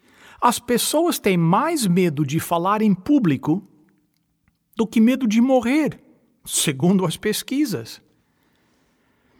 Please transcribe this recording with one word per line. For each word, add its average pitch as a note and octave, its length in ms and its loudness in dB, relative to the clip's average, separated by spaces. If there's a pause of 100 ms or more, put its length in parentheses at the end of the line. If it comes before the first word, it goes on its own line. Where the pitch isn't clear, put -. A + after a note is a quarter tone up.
(400)
As A#3+ 180 2
pessoas D4 600 0
têm F#3+ 180 0
mais A3+ 500 0
medo E3+ 380 2
de D3 160 -2
falar F3+ 400 -2
em G#3+ 140 2
público F#3 680 0 (1120)
do A3+ 120 -2
que A3+ 120 -4
medo B3+ 280 2
de G#3+ 120 0
morrer, B3+ 640 0 (440)
segundo F3 580 0
as E3+ 140 -4
pesquisas. G#3+ 840 -4 (1400)